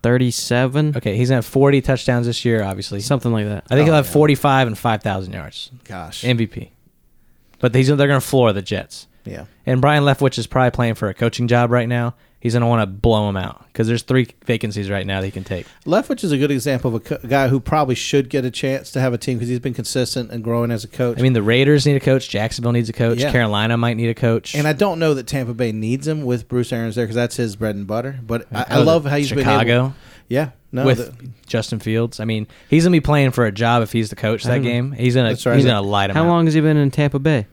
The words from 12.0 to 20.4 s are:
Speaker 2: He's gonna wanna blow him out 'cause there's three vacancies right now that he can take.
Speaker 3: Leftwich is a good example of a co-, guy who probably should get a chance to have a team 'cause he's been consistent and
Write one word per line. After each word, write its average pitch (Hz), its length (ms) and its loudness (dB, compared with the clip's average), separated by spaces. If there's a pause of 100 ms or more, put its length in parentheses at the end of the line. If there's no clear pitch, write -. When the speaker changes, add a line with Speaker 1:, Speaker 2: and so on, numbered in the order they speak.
Speaker 2:
He's 117 140 -2
gonna 117 160 2
wanna 117 180 2
blow 107 420 2
him 98 80 -2
out - 360 -8
'cause 110 160 -2
there's 117 140 0
three 127 260 2 (160)
vacancies 104 440 -4
right 98 160 -4
now 98 160 -2
that 95 60 -4
he 98 60 -6
can 95 100 -10
take. 92 240 -8 (180)
Speaker 3:
Leftwich 240 380 0
is 190 80 -2
a 143 80 2
good 143 140 0
example 127 420 -2
of - 0 -
a 113 60 -4
co-, - 260 -10
guy 135 220 2
who 131 100 2
probably 135 380 0
should 139 320 0
get 131 160 -2
a 127 80 -4
chance 135 400 -6
to 131 80 -2
have 127 120 2
a 120 60 -4
team 127 200 -4
'cause 117 100 -6
he's 123 100 -4
been 120 160 -6
consistent 123 560 -4
and 117 140 -10